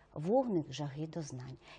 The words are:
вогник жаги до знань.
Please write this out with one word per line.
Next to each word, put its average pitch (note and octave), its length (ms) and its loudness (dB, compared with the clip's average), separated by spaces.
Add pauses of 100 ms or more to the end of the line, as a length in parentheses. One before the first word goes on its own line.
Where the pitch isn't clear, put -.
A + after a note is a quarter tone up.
(140)
вогник F3+ 600 4
жаги D3 340 -4
до D#3+ 140 -6
знань. C3 360 -8 (220)